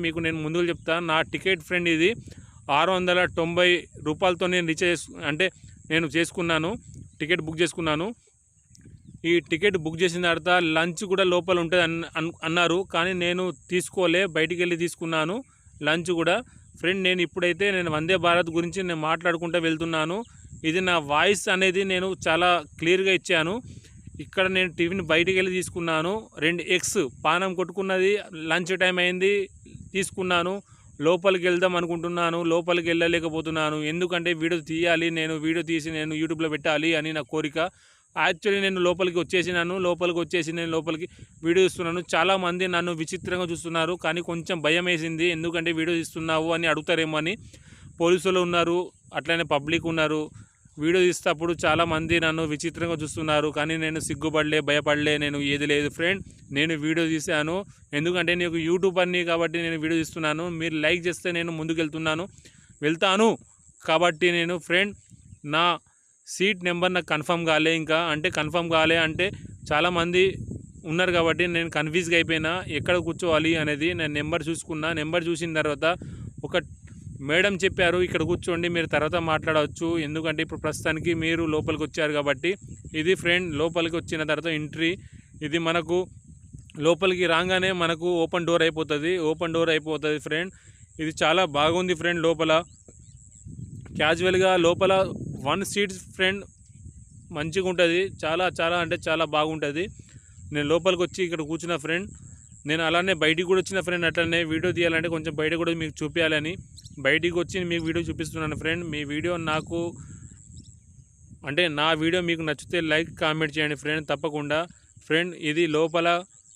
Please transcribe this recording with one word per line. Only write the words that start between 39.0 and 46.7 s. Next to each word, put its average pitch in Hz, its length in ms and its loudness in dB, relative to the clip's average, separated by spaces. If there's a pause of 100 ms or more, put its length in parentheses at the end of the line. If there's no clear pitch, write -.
వచ్చేసినాను, 175 520 0 (120)
లోపలికి 175 360 0
వచ్చేసి 160 380 -2
నేను 165 160 -4
లోపలికి 160 320 -4 (380)
వీడియో 170 240 4
ఇస్తున్నాను. 175 320 -4 (120)
చాలామంది 180 520 2 (100)
నన్ను 175 160 0 (100)
విచిత్రంగా 180 500 -4
చూస్తున్నారు, 165 420 -2 (120)
కానీ 170 240 0
కొంచెం 170 360 -4
భయం 165 260 4
వేసింది, 165 340 0 (100)
ఎందుకంటే 165 440 -2
వీడియో 165 220 0
తీస్తున్నావు 160 540 -2
అని 165 160 0